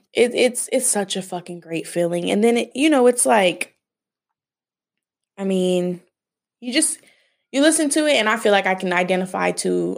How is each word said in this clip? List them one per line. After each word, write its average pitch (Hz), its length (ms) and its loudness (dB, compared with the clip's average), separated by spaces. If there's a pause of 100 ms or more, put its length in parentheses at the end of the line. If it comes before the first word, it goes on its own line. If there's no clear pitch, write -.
(140)
It, 240 200 2
it's, - 380 0
it's 254 160 0
such 196 280 -2
a 190 60 -6
fucking 175 380 -10
great 165 280 -8
feeling. 175 440 -2
And 202 120 0
then, 233 140 4
it, 233 180 -4
you 285 140 2
know, 254 180 4
it's 247 180 2
like, 196 500 2 (1600)
I 196 60 -8
mean, 180 580 0 (580)
you 240 140 -10
just, 302 260 0 (520)
you 262 100 0
listen 311 300 2
to 302 160 0
it, 285 80 2
and 214 140 0
I 226 80 0
feel 220 140 2
like 196 160 2
I 190 80 0
can 185 180 -4
identify 185 580 -2
to 180 460 -4